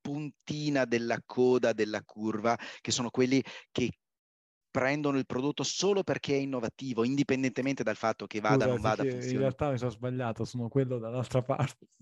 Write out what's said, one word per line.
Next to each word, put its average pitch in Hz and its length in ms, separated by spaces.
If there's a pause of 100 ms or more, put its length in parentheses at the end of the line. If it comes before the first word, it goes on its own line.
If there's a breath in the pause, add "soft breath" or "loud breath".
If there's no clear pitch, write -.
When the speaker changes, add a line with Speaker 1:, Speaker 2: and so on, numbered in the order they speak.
Speaker 1:
puntina 147 840
della 117 400
coda 127 480
della 107 320
curva, 110 520 (240 loud breath)
che - 100
sono 117 200
quelli 131 320 (280 loud breath)
che 120 280 (720)
prendono 139 480
il 127 80
prodotto 139 380
solo 196 380
perché 143 320
è 139 60
innovativo, 123 640
indipendentemente 131 800
dal 110 140
fatto 110 300
che 107 140
vada 110 240
o 104 40
Speaker 2:
Scusa, - 20
Speaker 1:
non 117 100
vada, 107 240
Speaker 2:
sì, - 0
che 135 40 (220)
in 127 60
Speaker 1:
funzioni. - 20
Speaker 2:
realtà 135 320
mi 131 80
sono 123 120
sbagliato, 117 540
sono 120 240
quello 127 300
dall'altra 123 440
<laughs> - 40
parte - 400 (160)